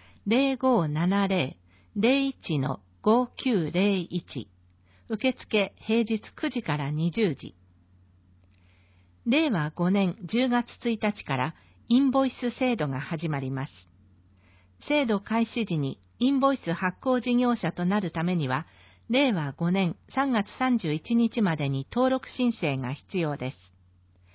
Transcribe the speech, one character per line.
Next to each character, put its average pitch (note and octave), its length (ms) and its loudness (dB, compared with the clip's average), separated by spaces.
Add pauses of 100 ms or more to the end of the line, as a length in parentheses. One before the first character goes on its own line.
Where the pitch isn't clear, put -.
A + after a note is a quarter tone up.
(280)
零 C4 300 2
五 A#3+ 300 2
七 F3+ 400 2
零 F3+ 300 0 (380)
零 C4 320 2
一 E3 320 -4
の C3 220 -2 (200)
五 A#3+ 260 4
九 G3+ 440 -2
零 G3 280 2
一。 - 500 -8 (600)
受 A#3 220 0
付 - 460 -2
平 A3+ 260 0
日 G#3+ 180 -2 (140)
九 D4+ 140 -4
時 B3 120 -4
か D3 160 -2
ら C#3+ 140 -4
二 D#3+ 180 0
十 F#3 240 0
時。 - 220 -12 (1700)
令 D4 240 4
和 D#3 220 0
五 F3 180 0
年 F#3+ 340 2
十 A#3+ 260 0
月 A#3+ 200 0 (180)
一 A3+ 140 0
日 G#3 240 -2
か C#3 100 -2
ら C3 200 -2 (320)
イ A#3+ 120 6
ン C4+ 120 4
ボ C4+ 160 2
イ A#3+ 40 -4
ス A#3+ 200 -4
制 B3 240 0
度 D#3 120 -2
が C3+ 140 -4
始 D#3+ 260 -6
ま D3+ 120 -2
り C3 100 -6
ま C3+ 160 -6
す。 - 80 -14 (1120)
制 D4 200 2
度 G#3 120 0
開 A3+ 280 0
始 A3+ 180 -4
時 E3+ 140 -2
に C#3 200 -4 (200)
イ B3 100 2
ン C#4 100 2
ボ C4+ 140 4
イ B3+ 40 -2
ス - 160 -4
発 F3+ 280 -4
行 B3+ 180 2
事 A#3+ 160 0
業 A#3+ 200 2
者 E3+ 160 -2
と F3+ 140 -4
な G3+ 140 2
る F#3 120 -4
た E3 100 -4
め F3+ 140 0
に D#3 120 0
は、 C3 200 -2 (420)
令 B3+ 220 2
和 D3 220 -2
五 E3+ 180 -2
年 F3+ 240 0 (180)
三 C4+ 180 0
月 G#3+ 160 0 (120)
三 B3+ 180 2
十 D#3 160 -2
一 D#3+ 220 -2
日 A#3 260 2
ま F3 140 2
で D3 140 -2
に C3+ 220 -4
登 B3+ 200 2
録 C4 180 -4
申 B3 220 0
請 D3 260 -2
が C3 160 -6
必 - 240 -10
要 D3+ 180 0
で C3 160 -6
す。 - 60 -16 (760)